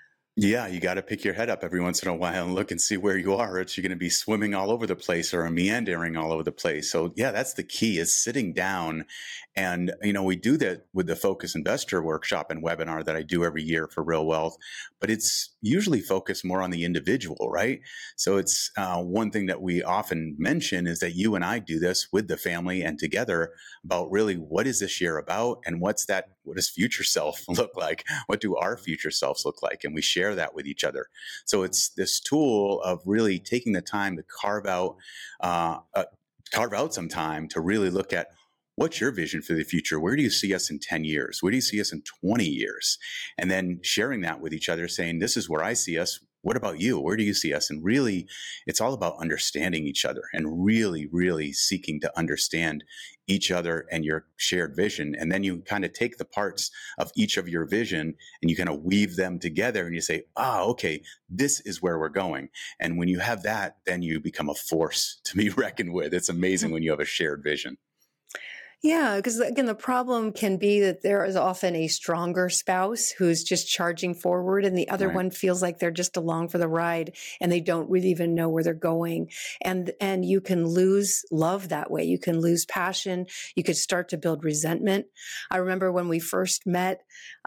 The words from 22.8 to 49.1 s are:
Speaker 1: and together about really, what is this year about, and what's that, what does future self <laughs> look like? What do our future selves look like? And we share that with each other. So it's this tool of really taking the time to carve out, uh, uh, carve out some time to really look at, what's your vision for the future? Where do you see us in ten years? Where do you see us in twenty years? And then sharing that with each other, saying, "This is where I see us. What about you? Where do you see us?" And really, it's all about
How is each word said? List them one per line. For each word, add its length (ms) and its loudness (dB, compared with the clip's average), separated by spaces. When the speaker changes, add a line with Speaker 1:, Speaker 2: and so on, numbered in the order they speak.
Speaker 1:
and 140 -4
together 560 0
about 260 -2
really, 260 4
what 300 0
is 140 0
this 220 -2
year 160 2
about, 480 0
and 160 -4
what's 240 0
that, 240 -2
what 120 -12
does 140 0
future 340 -2
self 420 0
<laughs> 40 -8
look 260 0
like? 300 -4
What 120 0
do 160 0
our 220 0
future 340 -6
selves 340 -2
look 160 -4
like? 220 -4
And 100 -6
we 80 -4
share 340 0
that 200 -2
with 100 -8
each 180 -4
other. 240 -4
So 180 2
it's 260 0
this 320 -2
tool 640 4
of 220 0
really 340 4
taking 340 0
the 80 0
time 340 -4
to 80 -8
carve 420 -4
out, 300 0
uh, 380 0
uh, 120 2
carve 200 0
out 200 0
some 160 -4
time 400 -2
to 100 -4
really 300 2
look 240 0
at, 140 -2
what's 260 0
your 100 2
vision 300 -2
for 120 -2
the 120 2
future? 340 0
Where 160 2
do 80 4
you 60 4
see 260 0
us 160 -2
in 80 -6
ten 240 -4
years? 400 -2
Where 80 4
do 60 2
you 40 0
see 200 0
us 100 -2
in 120 -8
twenty 440 0
years? 500 -2
And 140 0
then 320 0
sharing 380 0
that 200 -4
with 120 -6
each 160 -2
other, 180 -2
saying, 320 -2
"This 180 0
is 120 -2
where 140 0
I 100 0
see 260 0
us. 200 -2
What 160 0
about 220 -4
you? 200 2
Where 180 0
do 60 2
you 100 2
see 200 0
us?" 160 -2
And 140 -6
really, 440 2
it's 160 -2
all 120 2
about 260 -2